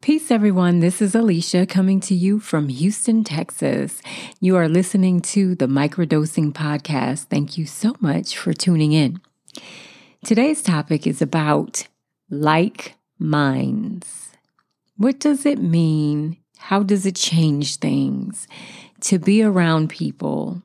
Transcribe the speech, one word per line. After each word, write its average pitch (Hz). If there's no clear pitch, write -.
Peace, 311
everyone. 185
This 175
is 202
Alicia 185
coming 190
to 190
you 190
from 151
Houston, 208
Texas. -
You 185
are 170
listening 185
to 190
the 151
Microdosing 151
Podcast. 147
Thank 147
you 165
so 220
much -
for -
tuning 156
in. 156
Today's 262
topic 156
is -
about 151
like 156
minds. 143
What 262
does 285
it 285
mean? 156
How 196
does 196
it 180
change 151
things 135
to -
be 196
around 170
people 151